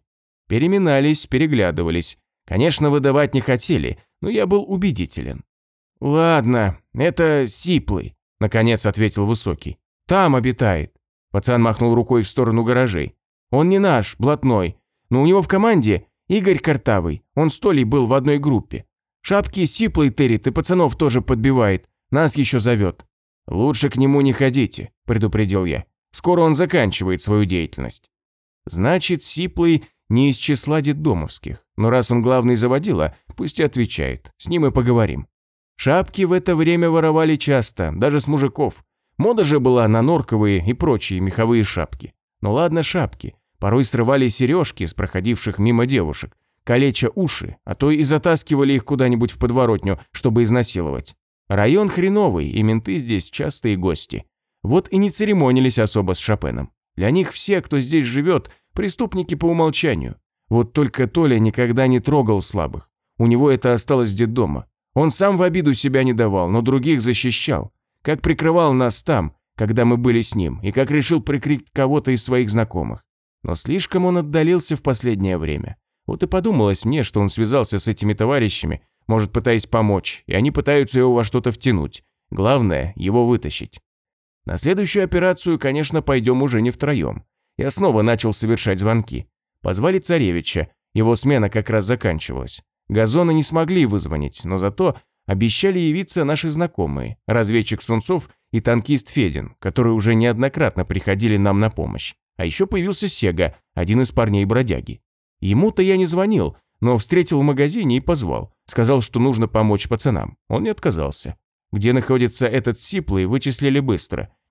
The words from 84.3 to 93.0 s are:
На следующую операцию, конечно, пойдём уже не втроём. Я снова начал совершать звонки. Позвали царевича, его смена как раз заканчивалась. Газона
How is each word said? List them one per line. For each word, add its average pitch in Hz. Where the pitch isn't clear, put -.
На 90
следующую 190
операцию, 175
конечно, 147
пойдём 127
уже 123
не 123
втроём. 123
Я 139
снова 143
начал 110
совершать 110
звонки. 110
Позвали 139
царевича, 90
его 113
смена 120
как 110
раз 110
заканчивалась. 82
Газона 117